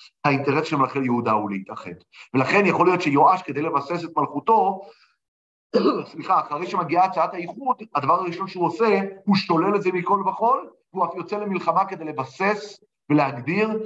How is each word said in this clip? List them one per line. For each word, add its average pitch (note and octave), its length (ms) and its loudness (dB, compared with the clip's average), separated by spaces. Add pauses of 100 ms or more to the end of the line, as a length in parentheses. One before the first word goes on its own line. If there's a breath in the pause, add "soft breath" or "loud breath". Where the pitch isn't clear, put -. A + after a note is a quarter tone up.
(260 loud breath)
האינטרס C#3+ 420 0
של D#3 80 -4
מלכי C3+ 240 0
יהודה A#2+ 320 0
הוא G#2 180 0
להתאחד. G2 420 -10 (420 loud breath)
ולכן C3+ 320 2
יכול F3 200 2
להיות F3+ 160 2
שיואש, D3+ 400 4
כדי C#3 200 -8
לבסס D#3+ 440 -4
את - 120 -8
מלכותו, F#3+ 640 0 (960 loud breath)
<clears throat> G#3 360 0
סליחה, E3 280 0
אחרי D#3 280 -4
שמגיעה F3 380 2
הצעת E3+ 280 0
האיחוד, A#3 440 -4 (180)
הדבר D3 180 2
הראשון F3+ 340 -2
שהוא F3 180 -4
עושה, G3 360 2 (240)
הוא G3 100 6
שולל F3+ 400 2
את G3 60 0
זה F#3 100 0
מכל F#3 380 0
וכל, A3+ 300 2 (340)
והוא F3+ 120 0
אף E3+ 100 -4
יוצא F3+ 220 -6
למלחמה F#3+ 480 0
כדי E3 200 -12
לבסס F#3 760 -4 (300)
ולהגדיר D3 600 2 (160)